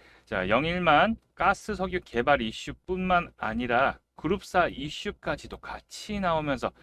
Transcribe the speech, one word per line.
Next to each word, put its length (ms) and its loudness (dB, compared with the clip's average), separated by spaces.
자, 240 -2
영일만 680 4
가스 400 0
석유 300 -4
개발 380 2
이슈뿐만 920 -2
아니라 640 0
그룹사 520 0
이슈까지도 920 -8
같이 640 -10
나오면서 520 0